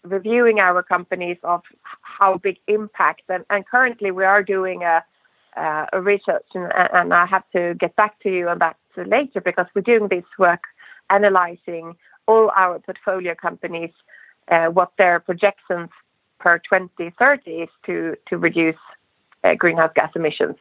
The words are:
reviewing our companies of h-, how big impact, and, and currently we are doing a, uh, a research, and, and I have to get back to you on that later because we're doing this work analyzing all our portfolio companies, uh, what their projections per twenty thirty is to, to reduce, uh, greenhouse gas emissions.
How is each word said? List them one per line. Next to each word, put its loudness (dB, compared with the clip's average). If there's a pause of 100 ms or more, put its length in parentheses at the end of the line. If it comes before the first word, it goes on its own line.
reviewing 0
our 2
companies -6
of -2 (100)
h-, -20 (240)
how 0
big -4 (100)
impact, -2
and, -6
and -2
currently -2
we -2
are 4
doing -4
a, 2 (540)
uh, -4
a -2
research, -2
and, -8 (240)
and 0
I 6
have -4
to -2
get -4
back 0
to -2
you -2
on -4
that 0 (220)
later -2
because -2
we're -2
doing 2
this -4 (120)
work 2 (460)
analyzing 0 (320)
all 6
our 2
portfolio -6
companies, -8 (580)
uh, 4
what 2
their 4
projections -4 (500)
per 4
twenty -4
thirty 0
is -10 (160)
to, -6 (100)
to -6
reduce, 0 (680)
uh, 4
greenhouse 0
gas 0
emissions. -2